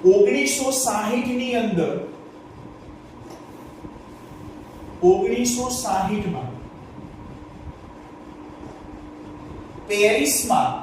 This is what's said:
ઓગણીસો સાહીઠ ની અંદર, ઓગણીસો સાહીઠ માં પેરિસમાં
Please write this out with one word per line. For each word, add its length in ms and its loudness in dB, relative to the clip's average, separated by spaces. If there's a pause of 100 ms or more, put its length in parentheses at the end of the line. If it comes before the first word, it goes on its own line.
(140)
ઓગણીસો 580 6
સાહીઠ 640 2
ની 180 0
અંદર, 380 2 (3000)
ઓગણીસો 680 6
સાહીઠ 640 0
માં 180 -6 (3250)
પેરિસમાં 840 4 (100)